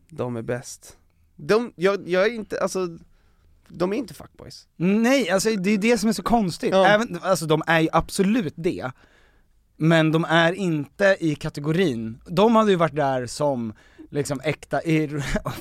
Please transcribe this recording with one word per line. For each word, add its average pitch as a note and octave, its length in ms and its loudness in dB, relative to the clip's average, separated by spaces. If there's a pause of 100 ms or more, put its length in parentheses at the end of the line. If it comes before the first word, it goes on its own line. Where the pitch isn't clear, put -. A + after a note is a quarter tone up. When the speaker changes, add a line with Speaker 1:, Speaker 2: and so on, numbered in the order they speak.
Speaker 1:
De B2 280 -6
är A2+ 60 -8
bäst. - 540 -10 (400)
De, G3+ 400 0
jag, F#3 320 0
jag F#3 180 2
är A3+ 80 2
inte, - 280 -8
alltså, F#3 260 -2 (800)
de F3+ 240 -2
är G#3 40 -4
inte C4 180 -8
fuckboys. - 640 -20
Speaker 2:
Nej, G#3+ 540 2
alltså G3 260 0
det F#3 140 0
är G#3+ 80 2
det A3+ 200 2
som G3+ 100 0
är A3+ 40 2
så F#3+ 100 -4
konstigt. G#3 480 0
Speaker 1:
Ja. F#3+ 160 6
Speaker 2:
Även, G#3 360 2
alltså E3+ 240 0
de D#3 200 2
är E3 140 2
ju D#3+ 120 2
absolut F#3+ 640 0
det. B2+ 340 -4 (840)
Men D#3+ 360 4
de E3 120 2
är E3 280 4
inte F#3+ 680 0
i D#3+ 140 -2
kategorin. D3 920 -4
De G#3 300 4
hade A3 140 4
ju F#3 60 4
varit D#3+ 200 0
där C3+ 300 0
som B2 460 -4 (380)
liksom C#3 340 -4
äkta D3 360 -4
ir-, D3+ 440 -2 (360)